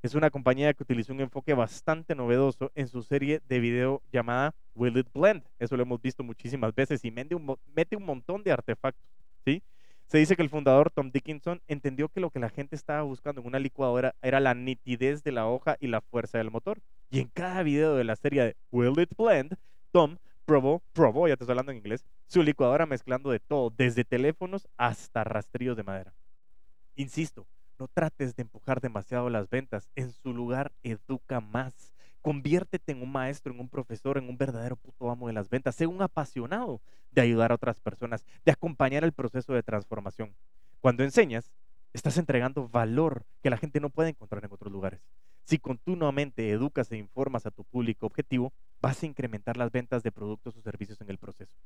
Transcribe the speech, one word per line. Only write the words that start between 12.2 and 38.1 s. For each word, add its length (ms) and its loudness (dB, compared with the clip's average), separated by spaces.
lo 80 0
que 100 -6
la 120 -2
gente 260 -8
estaba 260 -4
buscando 380 -6
en 60 -10
una 120 -2
licuadora 600 2
era 200 4
la 120 6
nitidez 680 0
de 100 -2
la 140 2
hoja 340 2
y 60 -2
la 160 2
fuerza 340 -4
del 140 0
motor. 320 -4
Y 120 0
en 80 -4
cada 340 -2
video 320 4
de 100 4
la 120 0
serie 260 2
de 140 2
Will 260 4
It 180 2
Blend, 400 4
Tom 280 6
probó, 380 6
probó, 360 6
ya 80 6
te 80 -10
estoy 80 0
hablando 200 0
en 60 -10
inglés, 260 -4
su 160 6
licuadora 440 6
mezclando 440 -2
de 80 4
todo, 320 2
desde 340 2
teléfonos 720 0
hasta 480 0
rastrillos 520 -4
de 60 -6
madera. 300 -6
Insisto, 500 -4
no 100 -8
trates 480 -2
de 60 -4
empujar 380 -2
demasiado 500 -2
las 180 -2
ventas. 460 -4
En 180 -6
su 220 -8
lugar, 380 -2
educa 580 -4
más. 540 -8
Conviértete 720 0
en 100 -6
un 80 -6
maestro, 420 -4
en 80 -10
un 80 -8
profesor, 480 -4
en 120 -2
un 100 -8
verdadero 380 -2
puto 340 -6
amo 160 -4
de 60 -4
las 180 -2
ventas. 240 0
Sé 120 2
un 140 -2
apasionado 800 -2
de 100 6
ayudar 320 6
a 40 4
otras 240 -2
personas, 440 -6